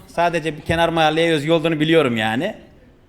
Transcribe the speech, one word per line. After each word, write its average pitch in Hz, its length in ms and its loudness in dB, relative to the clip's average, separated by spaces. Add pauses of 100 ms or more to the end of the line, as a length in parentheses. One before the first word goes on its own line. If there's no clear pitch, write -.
sadece 165 500 -2
bir 160 60 -18
kenar 165 260 0
mahalleye 165 440 2
özgü 151 200 0
olduğunu 160 280 0
biliyorum 151 360 2
yani. 113 380 -2 (540)